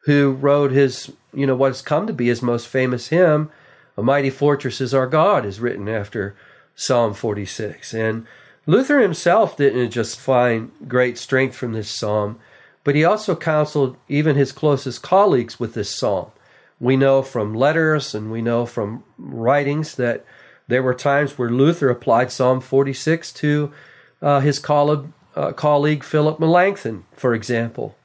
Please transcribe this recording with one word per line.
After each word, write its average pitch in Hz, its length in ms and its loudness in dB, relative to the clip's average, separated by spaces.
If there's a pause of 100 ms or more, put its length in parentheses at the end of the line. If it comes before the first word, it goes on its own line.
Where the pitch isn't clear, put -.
Who 143 280 4
wrote 139 380 2
his, 131 420 0 (200)
you 139 140 -2
know, 131 100 2
what's 131 260 0
come 165 240 -2
to 220 60 -6
be 127 160 -2
his 117 140 0
most 120 260 -2
famous 127 400 -2
hymn, 156 420 2 (460)
"A 104 60 -6
Mighty 139 280 2
Fortress 139 500 0
Is 127 140 -4
Our 131 120 2
God," 156 380 2
is 101 160 -8
written 101 280 -4
after 101 460 -6 (400)
Psalm 117 400 0
forty-six. 104 800 -8
And 110 340 -4 (400)
Luther 262 340 2
himself 180 560 2
didn't 123 340 0
just 110 300 -6
find 123 500 0 (160)
great 123 320 0
strength 131 380 -2
from 117 160 -6
this 110 180 -6
psalm, 104 480 -4 (460)
but 147 100 0
he 151 100 4
also 170 300 2
counseled 151 600 -2 (120)
even 147 280 2
his 139 160 2
closest 139 500 -2
colleagues 175 560 2
with 113 160 -6
this 104 200 -6
psalm. 101 360 -4 (500)
We 131 160 2
know 135 260 4
from 110 320 -4
letters 156 600 0
and 107 160 -6
we 113 100 -6
know 117 240 0
from 113 400 -8 (140)
writings 139 800 -2
that 123 280 -2 (440)
there 127 140 2
were 127 120 0
times 143 420 0
where 120 140 -2
Luther 139 400 2
applied 120 400 2
Psalm 127 300 2
forty-six 139 720 0
to, 147 400 -2 (500)
uh, 143 180 4
his 139 180 0
coll-, 147 500 0 (260)
uh, - 180 -2
colleague 147 520 2
Philip 156 340 0
Melanchthon, 165 760 0
for 123 220 0
example 117 720 -4